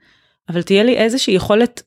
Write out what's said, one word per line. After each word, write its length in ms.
אבל 140
תהיה 200
לי 140
איזושהי 380
יכולת 520